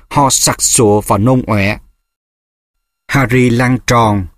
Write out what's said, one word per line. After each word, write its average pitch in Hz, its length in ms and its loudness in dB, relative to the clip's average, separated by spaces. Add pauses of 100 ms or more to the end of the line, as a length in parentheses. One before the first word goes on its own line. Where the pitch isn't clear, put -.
ho 135 200 0
sặc - 320 -2
sụa 107 400 2
và 107 160 -2
nôn 127 300 2
ọe. 104 300 -2 (1300)
Harry 127 420 0
lăn 123 280 0 (100)
tròn 107 380 0 (120)